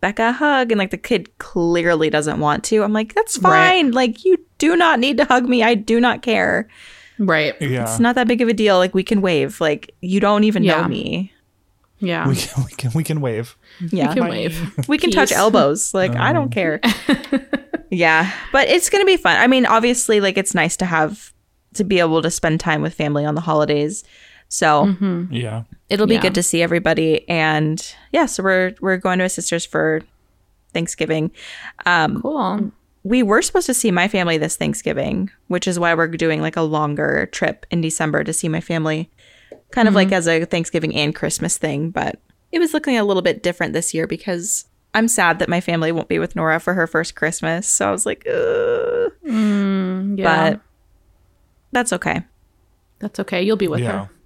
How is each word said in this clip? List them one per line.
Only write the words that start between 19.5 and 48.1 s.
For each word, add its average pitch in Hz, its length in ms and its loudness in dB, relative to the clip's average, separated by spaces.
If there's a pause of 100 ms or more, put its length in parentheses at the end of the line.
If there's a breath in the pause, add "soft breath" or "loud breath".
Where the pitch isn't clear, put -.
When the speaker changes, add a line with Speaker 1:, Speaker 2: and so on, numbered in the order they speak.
Speaker 1:
obviously, 226 540 2
like, 196 180 0
it's 190 160 -4
nice 170 240 0
to 185 80 -2
have, 160 440 -2 (440)
to 208 100 -2
be 185 160 0
able 160 220 2
to 165 80 0
spend 160 280 -2
time 156 220 -2
with 156 140 -4
family 147 320 -2
on 151 80 -2
the 165 80 -4
holidays. 151 600 0 (460 soft breath)
So 151 380 2
Speaker 2:
Mm-hmm. 185 480 -2
Speaker 3:
Yeah. 113 300 -6 (260)
Speaker 1:
it'll 208 160 2
be 220 80 4
Speaker 2:
Yeah. 214 80 0
Speaker 1:
good 190 140 0
to 175 60 2
see 170 200 0
everybody. 165 680 2
And 156 560 0 (260 loud breath)
yeah, 320 160 2
so - 160 -6
we're, 185 380 2
we're 185 160 0
going 185 220 0
to 185 80 0
a - 20 0
sister's - 380 -4
for 160 340 0 (720)
Thanksgiving. 160 600 -4 (520 loud breath)
Um, 156 380 2
Speaker 2:
Cool. 208 500 -4 (320)
Speaker 1:
we 240 180 2
were 214 200 4
supposed 370 240 0
to 262 80 0
see 233 160 0
my 175 180 2
family 175 300 0
this 151 180 -4
Thanksgiving, 151 760 -4 (180)
which 180 200 -2
is 175 100 -2
why 170 160 2
we're 165 140 0
doing, 160 320 -2
like, 160 160 -4
a 165 60 0
longer 147 680 -2
trip - 400 -4
in 170 120 -2
December 156 420 -2
to 156 80 -6
see 165 160 -4
my 160 140 -2
family, 160 480 -4 (600 loud breath)
kind 233 160 2
of, 214 60 6
Speaker 2:
Mm-hmm. 196 40 6
Speaker 1:
like, 190 160 4
as 180 140 0
a 165 200 0
Thanksgiving 165 480 -2
and 151 200 -2
Christmas 156 440 -4
thing. 156 320 -4
But - 260 -4 (360)
it 330 60 0
was 330 140 0
looking 294 240 0
a 220 80 2
little 190 180 2
bit 170 200 0
different 170 320 -4
this 165 180 -4
year 160 140 -2
because 175 580 -6 (300)
I'm 226 140 2
sad 175 300 2
that - 100 -2
my 180 140 0
family 165 280 -2
won't 165 180 -4
be 170 100 0
with 170 180 -4
Nora 160 240 0
for 180 140 -2
her 170 120 0
first 165 280 -4
Christmas. 165 520 -4
So - 220 0
I - 40 0
was 180 120 -2
like, - 240 -6